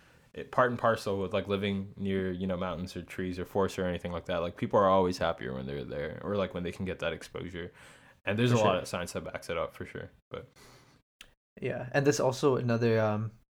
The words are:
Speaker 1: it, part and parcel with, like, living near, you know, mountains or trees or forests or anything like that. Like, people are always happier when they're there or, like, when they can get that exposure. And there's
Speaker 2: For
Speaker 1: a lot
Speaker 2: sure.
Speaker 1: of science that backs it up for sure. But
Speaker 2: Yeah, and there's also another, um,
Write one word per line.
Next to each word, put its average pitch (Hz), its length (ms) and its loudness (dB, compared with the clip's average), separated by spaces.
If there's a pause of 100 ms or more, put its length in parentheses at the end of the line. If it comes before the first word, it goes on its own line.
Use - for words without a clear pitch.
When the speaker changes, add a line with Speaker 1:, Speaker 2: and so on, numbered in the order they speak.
(340)
Speaker 1:
it, - 180 -12
part 127 180 4
and 120 100 -2
parcel 107 400 2
with, 95 140 -2
like, 98 140 0
living 98 400 0 (100)
near, 95 340 0
you 90 140 -4
know, 92 120 -2
mountains 87 380 -6
or 90 60 -6
trees 92 380 -6
or 87 60 -6
forests 98 340 0
or 92 60 0
anything 90 260 -4
like 85 140 -6
that. 90 120 -2
Like, 87 200 -2
people 120 220 2
are 98 100 8
always 92 280 6
happier 73 360 -2
when 65 120 -6
they're 69 180 -6
there 73 400 -6
or, 101 120 -4
like, 95 180 0
when 90 100 -4
they 87 80 -4
can 95 140 -6
get 90 140 -4
that 82 140 -2
exposure. 85 580 -10 (540)
And 101 120 0
there's 123 140 4
Speaker 2:
For 120 60 6
Speaker 1:
a 110 40 4
lot 101 120 6
Speaker 2:
sure. 87 80 2
Speaker 1:
of - 60 -8
science 87 260 -6
that 92 100 -6
backs - 260 -10
it 85 80 -2
up 80 180 -2
for - 100 -10
sure. - 240 -10 (200)
But - 180 -12 (1120)
Speaker 2:
Yeah, 123 320 -6
and 139 140 2
there's 143 140 4
also 131 380 4
another, 117 440 4
um, 107 300 0 (260)